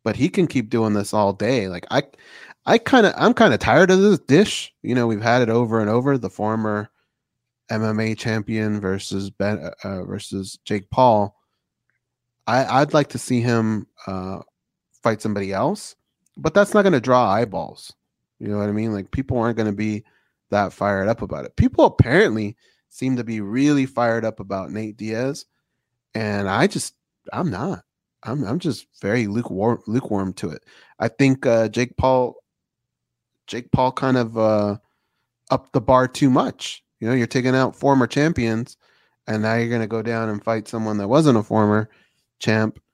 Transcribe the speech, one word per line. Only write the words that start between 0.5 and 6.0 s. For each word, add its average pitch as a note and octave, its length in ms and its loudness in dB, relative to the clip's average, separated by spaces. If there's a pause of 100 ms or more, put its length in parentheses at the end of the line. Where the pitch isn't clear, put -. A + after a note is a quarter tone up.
doing A2 240 0
this G2+ 200 -4
all G2+ 200 2
day. G#2 340 -2
Like, F2 240 -10
I, C3 120 0 (600)
I G#3 120 4
kinda, A3+ 440 4
I'm G#3+ 120 6
kinda E3 240 4
tired D#3+ 340 4
of F#3+ 80 6
this G3 200 4
dish. - 640 2
You A#2+ 140 -2
know, A#2+ 120 2
we've G#2+ 140 -2
had A#2 200 4
it A2 80 2
over A2+ 320 2
and G#2 80 0
over. C3 280 2